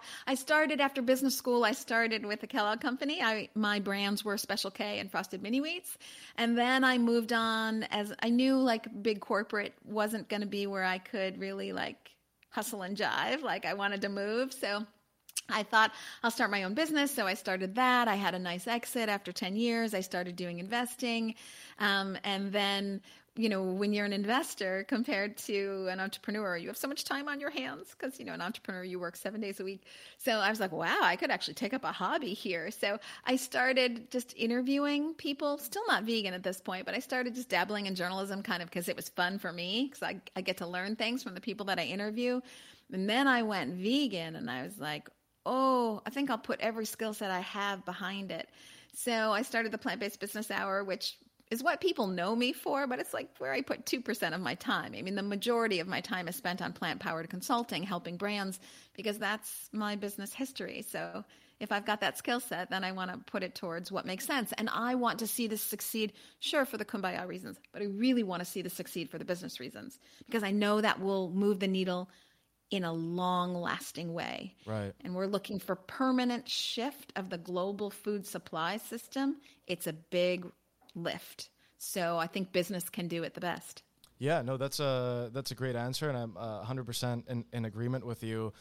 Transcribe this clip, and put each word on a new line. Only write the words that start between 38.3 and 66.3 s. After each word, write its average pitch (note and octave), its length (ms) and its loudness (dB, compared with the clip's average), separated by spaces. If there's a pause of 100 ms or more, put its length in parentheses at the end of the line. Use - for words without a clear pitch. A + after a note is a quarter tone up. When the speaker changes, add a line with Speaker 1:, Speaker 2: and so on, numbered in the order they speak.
Speaker 1:
kind F3+ 200 -2
of E3+ 80 -10
'cause F3 180 -4
it F#3+ 80 -2
was - 120 -10
fun F#3 300 0
for F#3 140 -6
me F#3 360 0
'cause - 140 -10
I, F3+ 180 -4 (160)
I F#3 60 -4
get F#3 160 -2
to F3+ 80 -4
learn F3+ 280 -2
things A#3 280 -2
from F#3 120 -8
the F3+ 60 -8
people G3 260 -4
that G3+ 120 2
I E3+ 60 2
interview. G#3+ 560 0 (520)
And F#3+ 180 0
then C4 160 6
I B3 160 6
went F#3 320 0
vegan F#3+ 600 0
and D#3 140 -6
I B2+ 140 -4
was F#3+ 120 -10
like, D3+ 320 -6 (380)
"Oh, B3 580 4
I G#3+ 60 -4
think C#4 200 0
I'll A#3 60 2
put - 240 -2
every A3+ 240 0
skill G#3+ 300 -4
set G#3 160 -4
I F#3 100 0
have G3 440 -4
behind F#3+ 480 -4
it." - 180 -6 (420)
So A3 400 2
I G#3 100 4
started A3+ 300 0
the - 60 -4
Plant-Based A#3 420 -2
Business G#3+ 300 -6
Hour, G3 340 0
which - 320 -4 (340)
is A#3 140 -2
what D#4+ 160 2
people D#4+ 260 2
know F#3 300 2
me B3 160 4
for, C#4+ 340 0
but B3+ 140 -2
it's, - 120 -6
like, - 160 -4 (100)
where C4 140 -2
I C4 80 2
put - 240 -4
two C4 160 -2
percent F3+ 360 0
of F3+ 40 -2
my D3 140 0
time. F#3 400 -2
I G#2 80 -6
mean, F#3+ 140 -2
the G3+ 60 0
majority G#3 580 2
of E3 80 -2
my E3+ 120 0
time F3+ 280 -4
is F3+ 80 -6
spent F#3 260 -2
on E3+ 100 -2
plant-powered E3+ 560 -4
consulting, A#3 540 -2
helping F3 340 -4
brands, G3 440 -2 (340)
because G#3 240 -4
that's G#3+ 540 -4
my G#3 240 -2
business G3+ 360 -6
history. B3+ 500 -6
So E3+ 420 -6 (340)
if G#3 140 -2
I've G#3 120 0
got G#3 180 0
that D#3+ 140 2
skill A#3+ 220 0
set, F3+ 320 -4
then F#3+ 140 0
I F#3 80 -2
wanna F#3 340 -4
put G3+ 160 -2
it F#3 140 -6
towards F3 340 -6
what F#3+ 160 -2
makes F#3+ 180 -4
sense. C4 340 0
And A3 120 -2
I A#3+ 240 0
want A#3+ 240 2
to A#3 80 -4
see A3+ 220 0
this G#3+ 120 -2
succeed, G#3+ 520 -2 (260)